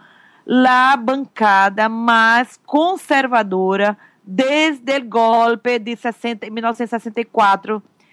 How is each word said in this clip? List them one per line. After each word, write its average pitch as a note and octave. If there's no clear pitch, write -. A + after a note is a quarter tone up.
la B3+
bancada G#3+
mais A3+
conservadora G#3+
desde C4+
o C4
golpe A#3
de A3+
sessenta, A#3
em G#3+
mil A3
novecentos A3+
e A#3
sessenta A3+
e A3+
quatro, G3+